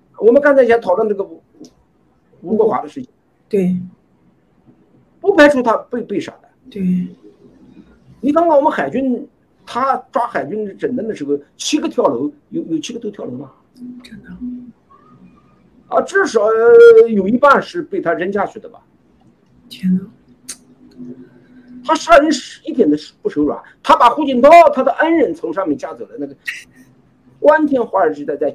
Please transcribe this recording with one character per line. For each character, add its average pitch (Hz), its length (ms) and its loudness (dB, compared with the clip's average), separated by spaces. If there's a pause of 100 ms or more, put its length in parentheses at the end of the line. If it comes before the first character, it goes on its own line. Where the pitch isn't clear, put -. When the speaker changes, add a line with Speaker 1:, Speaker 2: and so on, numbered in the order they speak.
(180)
Speaker 1:
我 220 140 4
们 277 100 4
刚 285 140 2
才 262 100 4
想 233 140 2
讨 190 160 -2
论 220 140 0
这 208 40 -4
个 196 80 -6
吴， 165 220 -16 (960)
吴 185 140 -4
国 220 140 2
华 131 120 -4
的 151 60 -12
事 139 140 -14
情。 - 100 -20 (380)
Speaker 2:
对。 185 280 0 (1400)
Speaker 1:
不 403 160 -2
排 294 140 6
除 262 120 0
他 226 140 0
被， - 260 -8
被 196 160 -10
杀 - 140 -8 (100)
的。 - 60 -20 (240)
Speaker 2:
对。 196 100 -12 (1400)
Speaker 1:
你 277 100 -2
看 339 160 2
看 311 80 2
我 277 60 4
们 302 100 2
海 139 180 -4
军， 247 380 -4 (380)
他 254 320 -4 (120)
抓 240 160 -4
海 156 200 -6
军 202 320 -10
整 247 180 -6
顿 226 100 -6
的 214 80 -6
时 147 120 -12
候， 143 120 -4 (200)
七 - 240 -4
个 330 80 -6
跳 226 160 -2
楼， 139 260 -4 (200)
有， 165 160 -8
有 160 120 -6
七 240 140 -12
个 233 60 -12
都 208 120 -12
跳 - 140 -16
楼 123 60 -14
吗？ 131 200 -16 (500)
Speaker 2:
真 - 220 -20
的。 - 60 -20 (1600)
Speaker 1:
啊， 262 140 0
至 392 220 -2
少， 233 160 -2
呃， 226 680 8
有 196 180 -2
一 247 100 0
半 254 240 4
是 175 200 -10
被 175 180 -10
他 165 140 -4
扔 180 180 -6
下 196 140 -4
去 139 160 -12
的 - 80 -20
吧。 - 120 -20 (840)
Speaker 2:
天 185 260 -4
哪。 - 160 -4 (1800)
Speaker 1:
他 294 100 -2
杀 330 220 2
人 302 120 4
是 - 360 -8
一 320 80 -10
点 214 160 2
都 147 80 2 (240)
不 - 80 -6
手 147 140 -4
软， 139 200 -6 (180)
他 - 140 2
把 240 140 4
胡 294 160 -2
锦 254 160 -2
涛 277 80 8 (240)
他 254 100 -2
的 269 100 -2
恩 330 220 0
人 214 180 0
从 - 200 -10
上 190 120 -6
面 139 120 -4
架 165 160 -12
走 - 140 -16
了， 117 120 -20
那 143 80 -10
个 139 80 -20 (1040)
光 302 260 4
天 254 160 0
化 190 240 -2
日 147 80 0
之 143 120 -14
下， 143 100 -6
在 143 200 -4